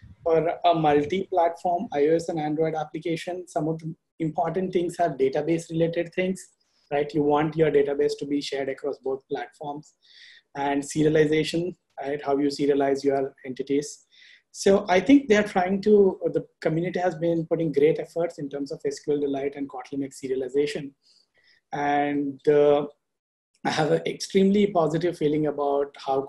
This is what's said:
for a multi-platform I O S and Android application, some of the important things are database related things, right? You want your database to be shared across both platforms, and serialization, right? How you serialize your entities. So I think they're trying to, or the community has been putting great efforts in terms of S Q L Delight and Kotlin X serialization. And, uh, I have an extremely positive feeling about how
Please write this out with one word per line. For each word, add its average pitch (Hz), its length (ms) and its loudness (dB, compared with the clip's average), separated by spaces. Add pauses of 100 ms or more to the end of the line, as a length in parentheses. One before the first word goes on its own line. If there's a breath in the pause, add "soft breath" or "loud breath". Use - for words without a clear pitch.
(220 loud breath)
for 165 440 0
a 170 80 6
multi-platform 170 1160 0
I 147 180 2
O 165 80 4
S 165 120 -4
and 170 100 -4
Android 156 360 -2
application, 165 720 -8
some 156 180 -4
of 160 120 -4
the 160 160 -10 (240)
important 165 560 -2
things 175 260 -2
are 170 80 2
database 151 640 -2
related 165 420 -2
things, 185 380 -4 (420)
right? 147 220 0
You 151 80 2
want 151 340 2
your 156 140 4
database 143 480 2
to 143 80 -8
be 143 160 -4
shared 135 260 -6
across 135 300 -8
both 135 320 -8
platforms, - 640 -10 (600 loud breath)
and 143 280 -2
serialization, 156 920 2 (240)
right? 147 240 -6
How 139 140 0
you 143 120 2
serialize 139 540 0
your 139 320 0 (120)
entities. 139 580 -4 (520 soft breath)
So 202 320 2
I 185 120 4
think 277 260 6
they're 208 160 6
trying 190 400 0
to, 202 400 6
or 165 80 0
the 151 160 -4 (140)
community 175 400 -2
has 180 160 0
been 165 280 0
putting 160 280 -2
great 151 260 4
efforts 165 400 -6
in 143 100 -8
terms 139 220 -8
of 156 160 -12
S 139 140 -6
Q 147 140 -2
L 147 60 -2
Delight 139 360 -4
and 139 120 -8
Kotlin 139 360 -10
X 131 200 -14
serialization. 135 680 -4 (800 soft breath)
And, 143 760 -2
uh, 147 400 6 (800)
I 147 60 -2
have 156 200 0
an 165 160 2
extremely 196 600 2
positive 165 500 0
feeling 151 300 0
about 143 480 -2
how 135 320 -4